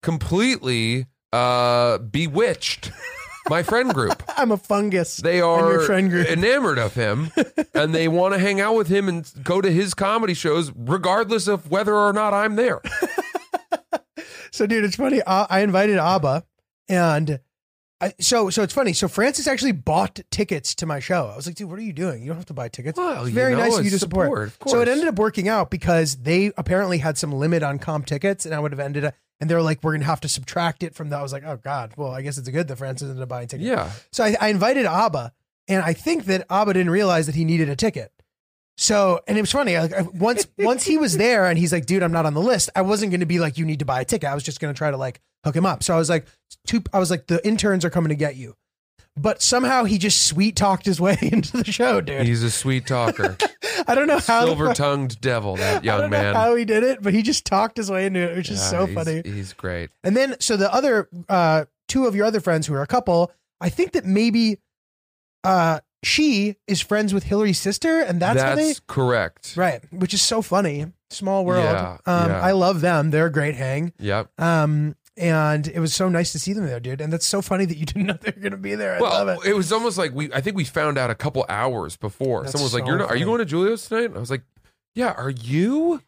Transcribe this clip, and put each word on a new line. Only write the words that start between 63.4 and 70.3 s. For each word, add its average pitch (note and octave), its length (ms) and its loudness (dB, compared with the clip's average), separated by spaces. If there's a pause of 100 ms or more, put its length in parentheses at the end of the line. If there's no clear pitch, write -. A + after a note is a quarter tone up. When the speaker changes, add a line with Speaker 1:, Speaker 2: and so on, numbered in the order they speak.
Speaker 2:
I F3+ 80 -2
think F#4 240 -2
that D4+ 140 -2
maybe, A3 520 2 (840)
uh, E3+ 360 2 (220)
she G#3 540 2 (100)
is G3 140 0
friends G#3 340 0
with G3 100 0
Hillary's G3+ 360 2
sister, D#4+ 400 0
and F3+ 200 0
that's A3+ 220 2
how C4+ 140 2
they D#4 120 2
Speaker 1:
That's D4 180 -2
correct. B2 720 0
Speaker 2:
Right, E3+ 260 0 (100)
which F#3 220 -2
is G3 80 2
so A3+ 200 0